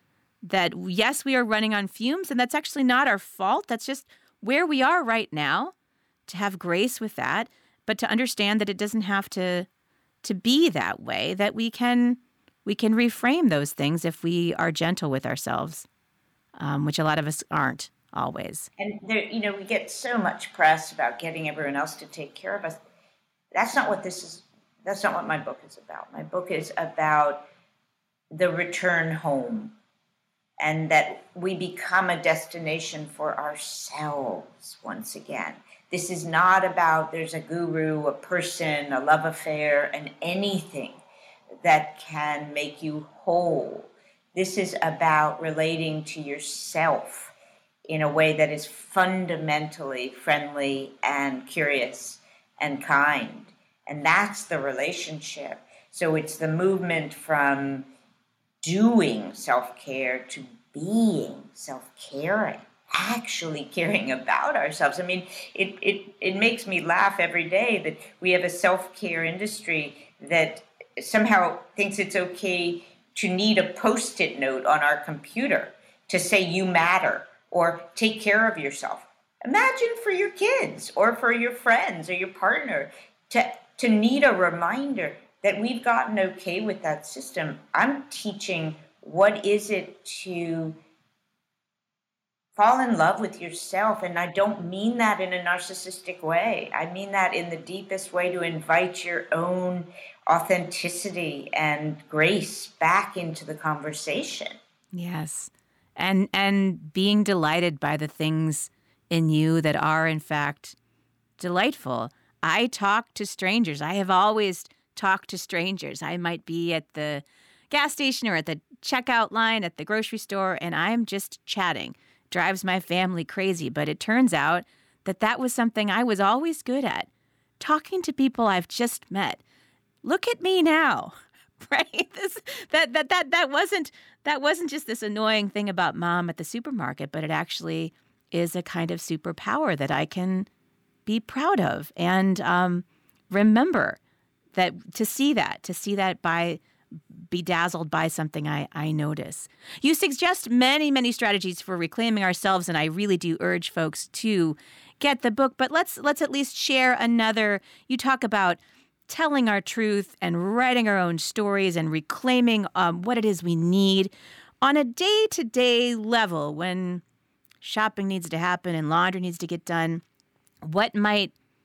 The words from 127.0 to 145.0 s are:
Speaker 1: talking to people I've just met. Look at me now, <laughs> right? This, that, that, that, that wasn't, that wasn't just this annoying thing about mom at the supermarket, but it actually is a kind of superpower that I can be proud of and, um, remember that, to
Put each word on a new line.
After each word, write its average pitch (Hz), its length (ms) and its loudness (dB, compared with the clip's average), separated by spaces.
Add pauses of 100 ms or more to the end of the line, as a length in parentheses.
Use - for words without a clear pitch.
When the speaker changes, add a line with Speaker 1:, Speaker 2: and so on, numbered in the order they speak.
Speaker 1:
talking 311 440 0
to 302 100 -4
people 262 340 2
I've 180 220 2
just - 420 -4
met. 190 300 -4 (640)
Look 330 260 0
at 480 140 -2
me 370 200 4
now, 302 500 2 (300)
<laughs> - 280 -18
right? - 440 -2
This, 381 240 -6 (320)
that, 302 220 2
that, 294 160 0
that, 349 220 2
that 339 200 4
wasn't, 339 400 0 (340)
that 294 180 0
wasn't 320 280 2
just 247 160 -6
this 226 160 -6
annoying 214 460 2
thing 208 200 -2
about 180 260 2
mom 175 340 0
at 165 100 -6
the 165 60 -8
supermarket, 165 680 -6
but 156 120 -4
it 156 60 -4
actually 160 640 -4 (380)
is 170 260 -2
a 175 60 -4
kind 170 280 -4
of 170 100 -6
superpower 170 760 -2
that 139 140 -2
I 147 160 0
can 185 420 -2 (560)
be 220 160 0
proud 302 400 0
of 160 360 -2
and, 185 440 2
um, 180 440 2 (460)
remember 214 680 4 (560)
that, 180 400 0
to 214 120 0